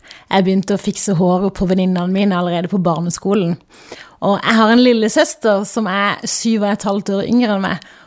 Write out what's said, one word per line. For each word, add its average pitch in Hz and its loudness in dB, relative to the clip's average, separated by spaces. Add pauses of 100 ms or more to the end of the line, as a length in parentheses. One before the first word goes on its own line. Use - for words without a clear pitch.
(320)
Jeg 190 2
begynte 190 0
å 202 -2
fikse - -4
håret 185 0
på 196 -2
venninnene 185 0
mine 196 0
allerede 175 -2
på 202 0
barneskolen. 175 -2 (680)
Og 196 0
jeg - 0
har 226 4
en 240 6
lillesøster 220 2
som 220 -4
er 196 -2
syv 226 0
og 202 0
et 208 -4
halvt 196 -2
år 196 -2
yngre 220 2
enn 196 -2
meg, 165 -4 (240)